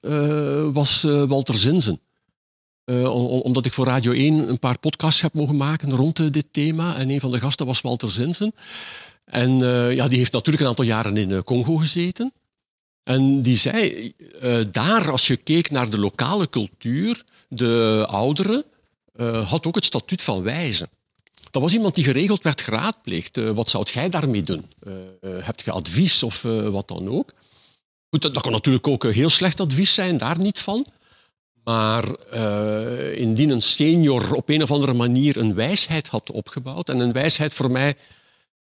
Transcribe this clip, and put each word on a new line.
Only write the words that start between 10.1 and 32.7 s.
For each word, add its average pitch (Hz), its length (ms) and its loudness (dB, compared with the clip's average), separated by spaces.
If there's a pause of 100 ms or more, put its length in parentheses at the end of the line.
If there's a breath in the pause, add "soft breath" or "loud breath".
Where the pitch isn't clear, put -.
heeft 123 140 2
natuurlijk 147 300 0
een 135 60 2
aantal 120 160 0
jaren 110 320 0
in, 98 160 0
eh, 95 100 0
Congo 123 340 0
gezeten. 175 560 -2 (720)
En 135 400 2
die 120 140 4
zei, 170 560 0 (280)
eh, 120 180 0 (120)
daar, 156 400 0
als 127 160 4
je 127 100 2
keek 165 340 0
naar 123 200 -2
de 107 80 -2
lokale 139 500 0
cultuur, 135 760 -4 (240 soft breath)
de 113 600 2
ouderen, 170 560 0 (480)
eh, 113 380 -4
had 165 160 -2
ook 170 80 -2
het 208 100 0
statuut - 380 -2
van 95 200 -2
wijze. 117 460 -2 (640)
Dat 135 140 -2
was 170 100 2
iemand 214 200 0
die 165 100 0
geregeld 160 380 0
werd 147 180 -2
geraadpleegd. 127 800 -6
Eh, 110 120 -2
"Wat 107 180 -2
zou 98 240 0
jij 151 160 -4
daarmee 139 340 -2
doen? 80 220 -6 (160)
Eh, 98 120 -16 (280)
eh, 92 260 -10
hebt - 160 -10
je - 80 -8
advies 90 520 0
of, - 220 -6
eh, 110 240 -2
wat 98 200 -4
dan 92 200 -8
ook?" 151 240 -4 (800 soft breath)
Goed, 156 120 0
dat, 143 120 -2
dat 110 80 -2
kon 123 100 -2
natuurlijk 131 360 0
ook, 135 160 0
eh, 110 100 0
heel 135 140 2
slecht 185 320 2
advies 170 340 2
zijn, 180 240 0
daar 135 220 -2
niet 196 180 -2
van. 226 280 -4 (800 soft breath)
Maar, 113 500 0
eh, 110 1040 -4